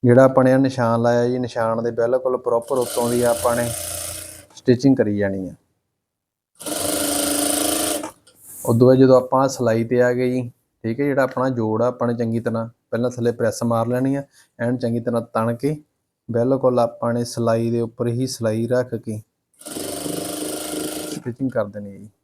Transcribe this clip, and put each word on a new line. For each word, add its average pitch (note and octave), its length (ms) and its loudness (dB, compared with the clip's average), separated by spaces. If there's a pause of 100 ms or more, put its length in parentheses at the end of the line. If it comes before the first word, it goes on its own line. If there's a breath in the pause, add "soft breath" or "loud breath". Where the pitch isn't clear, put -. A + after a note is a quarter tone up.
ਜਿਹੜਾ B2 220 8
ਆਪਾਂ C3 200 6
ਨੇ B2+ 80 6
ਆਹ C3 60 6
ਨਿਸ਼ਾਨ B2 440 2
ਲਾਇਆ A#2+ 260 4
ਜੀ, B2+ 100 -2
ਨਿਸ਼ਾਨ A#2 460 -2
ਦੇ A#2+ 60 0
ਬਿਲਕੁਲ B2+ 480 0
ਪ੍ਰੋਪਰ A#2+ 400 0
ਉੱਤੋਂ A#2+ 320 -2
ਦੀ A#2+ 120 2
ਆਪਾਂ A#2+ 340 2
ਨੇ A#2+ 120 -2 (880)
ਸਟਿਚਿੰਗ C3 400 4
ਕਰੀ G#2 220 0
ਜਾਣੀ G2 300 -2
ਆ। E2 60 -14 (3000)
ਉਦੋਂ A#2+ 220 4
ਬਾਅਦ C3 120 6
ਜਦੋਂ C3 180 8
ਆਪਾਂ C3 320 2
ਸਲਾਈ A#2 360 0
ਤੇ B2 180 0
ਆ B2 100 4
ਗਏ B2+ 180 -2
ਜੀ, B2+ 120 -2 (420)
ਠੀਕ A2+ 160 -4
ਹੈ, C#3+ 60 2
ਜਿਹੜਾ C#3 160 2
ਆਪਣਾ B2+ 260 0
ਜੋੜ A2 340 0
ਆ A#2+ 40 2
ਆਪਾਂ B2 220 -2
ਨੇ A#2+ 60 0
ਚੰਗੀ A2+ 260 -2
ਤਰ੍ਹਾਂ A2+ 260 -4 (240)
ਪਹਿਲਾਂ A#2+ 200 -2
ਥੱਲੇ A#2+ 220 -2
ਪ੍ਰੈਸ A2+ 300 -2
ਮਾਰ A#2 240 0
ਲੈਣੀ B2+ 280 0
ਆ, C#3 80 -4 (360 soft breath)
ਐਨ A#2+ 180 -2
ਚੰਗੀ A#2+ 240 -2
ਤਰ੍ਹਾਂ A#2 240 -2
ਤਣ A#2 300 -2
ਕੇ C#3 200 -4 (540)
ਬਿਲਕੁਲ B2 500 2
ਆਪਾਂ A#2 360 0
ਨੇ A#2+ 100 -2
ਸਲਾਈ A#2 460 -2
ਦੇ A#2 100 0
ਉੱਪਰ A#2 280 -4
ਹੀ B2 200 -2
ਸਲਾਈ A2+ 400 -2
ਰੱਖ B2 260 -2
ਕੇ A2 260 -8 (1900)
ਸਟਿਚਿੰਗ B2+ 400 -6
ਕਰ A2+ 160 -2
ਦੇਣੀ G2+ 260 -12
ਹੈ G2 60 -18
ਜੀ। G2+ 100 -18 (160)